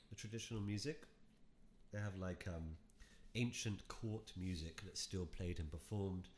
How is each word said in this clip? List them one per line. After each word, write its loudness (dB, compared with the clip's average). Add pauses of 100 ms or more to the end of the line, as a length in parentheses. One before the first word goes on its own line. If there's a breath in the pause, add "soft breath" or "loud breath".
the -8
traditional 0
music. 2 (920)
They 0
have, 2
like, 0
um, 0 (580 loud breath)
ancient 4
court 0
music 0
that's -2
still 2
played 2
and 2
performed, 2